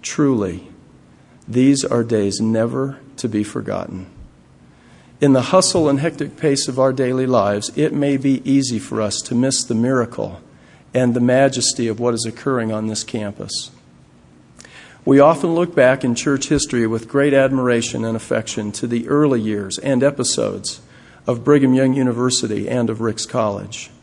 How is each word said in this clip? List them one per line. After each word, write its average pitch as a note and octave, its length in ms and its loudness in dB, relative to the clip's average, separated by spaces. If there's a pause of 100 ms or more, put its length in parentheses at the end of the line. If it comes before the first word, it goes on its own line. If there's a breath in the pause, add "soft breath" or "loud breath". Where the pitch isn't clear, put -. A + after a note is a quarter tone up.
Truly, G#2 640 -2 (800 soft breath)
these C3+ 380 2
are A#2 180 0
days G#2+ 380 0
never A#2 580 -2 (180)
to A#2+ 120 -4
be G#2+ 140 -2
forgotten. F#2+ 640 -8 (1120 soft breath)
In C#3 120 6
the B2+ 100 4
hustle F#3 440 2
and C#3 120 2
hectic - 360 -4
pace C#3 320 0
of C3 120 -4
our C3+ 140 4
daily C3 340 0
lives, G#2 480 0
it D#3 180 0
may C#3+ 240 0
be C3 320 0
easy C3 300 2
for - 240 -4
us G2+ 180 -4
to - 140 -4
miss B2+ 280 0
the A#2 120 -4
miracle A2+ 680 -2 (520 soft breath)
and B2 200 2
the B2 60 0
majesty B2+ 680 2
of G#2+ 100 -4
what A#2+ 140 0
is A#2 120 -4
occurring A2+ 460 -4
on G#2+ 160 -4
this G#2+ 160 -6
campus. G#2 680 -8 (1300 loud breath)
We C#3 160 6
often D#3+ 340 6
look E3+ 220 -2
back C3 300 4
in A#2+ 100 0
church C#3 320 -2
history B2+ 400 0
with A2+ 220 -4
great C#3+ 240 2
admiration B2+ 720 2
and A2+ 100 -2
affection A2 560 -4
to - 160 -6
the A#2 220 -2
early C#3 320 2
years G2+ 360 -4
and C3 240 0
episodes A#2 760 -2 (480 loud breath)
of A#2 160 -4
Brigham C#3 300 4
Young C3 220 4
University A#2+ 760 -2
and A#2+ 200 0
of A2 120 -6
Ricks G#2+ 240 -4
College. G2+ 640 -6 (140)